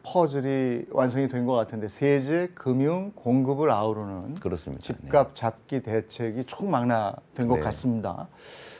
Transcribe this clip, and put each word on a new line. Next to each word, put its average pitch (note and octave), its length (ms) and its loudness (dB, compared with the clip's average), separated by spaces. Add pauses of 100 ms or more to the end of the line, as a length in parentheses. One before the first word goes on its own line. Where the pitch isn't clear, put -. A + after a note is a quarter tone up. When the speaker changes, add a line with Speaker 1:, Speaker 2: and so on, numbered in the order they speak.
Speaker 1:
퍼즐이 C3+ 880 0
완성이 C3 380 2
된 B2 160 -2
것 B2+ 80 2
같은데, A2 360 0
세제, C#3+ 640 2
금융, D#3 600 0
공급을 C3+ 560 2
아우르는 G#2 640 -2
Speaker 2:
그렇습니다. E2+ 460 -6
Speaker 1:
집값 C#3 460 2
Speaker 2:
네. - 60 -20
Speaker 1:
잡기 - 480 -4
대책이 A2+ 640 -4
총망라된 A#2+ 1040 -2
것 B2 80 4
Speaker 2:
네. - 40 0
Speaker 1:
같습니다. G#2+ 680 -2 (520)